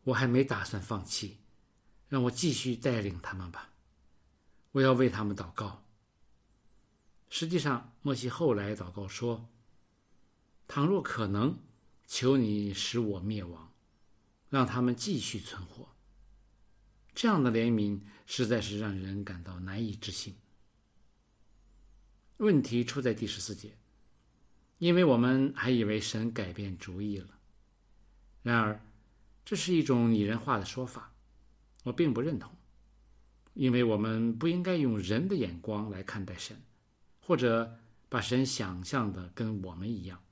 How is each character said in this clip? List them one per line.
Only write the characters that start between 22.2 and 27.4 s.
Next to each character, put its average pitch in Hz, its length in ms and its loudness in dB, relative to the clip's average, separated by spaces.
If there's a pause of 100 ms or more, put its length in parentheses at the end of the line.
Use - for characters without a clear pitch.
问 202 220 6
题 120 220 0
出 135 180 -4
在 123 120 2
第 113 120 -4
十 101 140 -6
四 98 160 -8
节， 104 220 -18 (1000)
因 170 160 4
为 180 80 8
我 143 120 8
们 131 400 4
还 123 140 -2
以 120 140 4
为 107 180 0
神 110 320 -2
改 101 180 -4
变 95 260 -8
主 92 240 -10
意 104 160 -4
了。 - 200 -14 (1040)